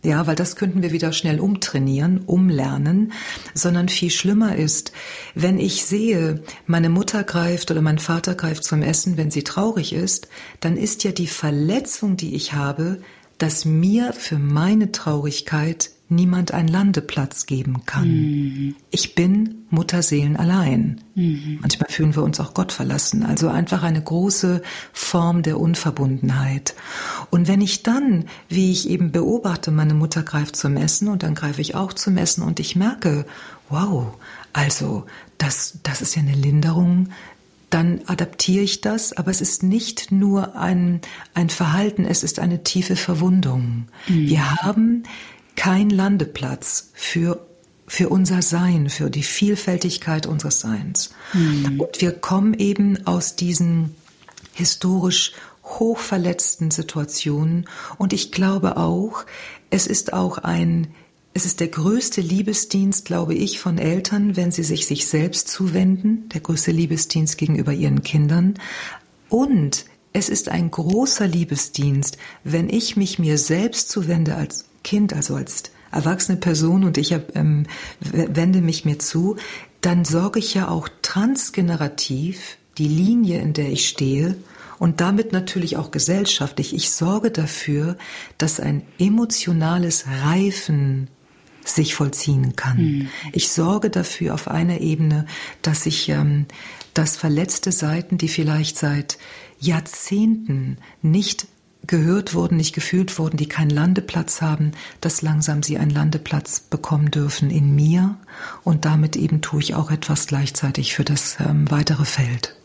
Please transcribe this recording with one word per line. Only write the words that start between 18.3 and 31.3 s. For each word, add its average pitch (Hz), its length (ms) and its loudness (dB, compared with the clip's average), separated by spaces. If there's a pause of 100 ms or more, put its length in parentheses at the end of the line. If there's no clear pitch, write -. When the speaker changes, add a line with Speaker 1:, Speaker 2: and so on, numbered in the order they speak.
Speaker 1:
Ich - 240 -4
bin 202 540 2
Mutterseelen 156 680 0
allein. 170 680 0 (140)
Speaker 2:
Mhm. 151 460 -2
Speaker 1:
Manchmal - 280 -2
fühlen 151 260 2
wir 151 80 0
uns 147 160 0
auch 147 140 -6
Gott 185 180 -2
verlassen. 135 520 -2
Also 147 240 2
einfach 165 360 0
eine 160 180 2
große 175 600 0 (300)
Form 170 500 2
der 156 180 0
Unverbundenheit. 135 1160 0 (560)
Und 175 160 4
wenn 196 140 4
ich - 220 0
dann, 233 420 2 (220)
wie 185 240 2
ich - 180 -2
eben 175 220 2
beobachte, 170 600 0
meine 151 220 4
Mutter 156 300 2
greift 147 320 -4
zum 143 220 0
Essen 156 300 0
und 190 160 0
dann 156 120 0